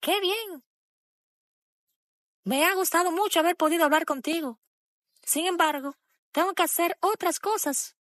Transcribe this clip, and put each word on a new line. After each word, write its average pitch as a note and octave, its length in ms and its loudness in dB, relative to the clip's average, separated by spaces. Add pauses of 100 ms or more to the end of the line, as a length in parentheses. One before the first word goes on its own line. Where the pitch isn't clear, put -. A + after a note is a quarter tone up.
¡Qué F#4 200 0
bien! G4 440 -4 (1800)
Me C4 200 0
ha F#4 100 2
gustado F4+ 380 2
mucho F#4+ 280 2
haber E4+ 140 2
podido E4 300 2
hablar D#4 220 2
contigo. D4 540 -4 (640)
Sin D#4+ 240 -2
embargo, D4+ 480 0 (380)
tengo - 220 0
que - 80 0
hacer E4+ 380 0
otras F#4 380 0
cosas. - 640 -4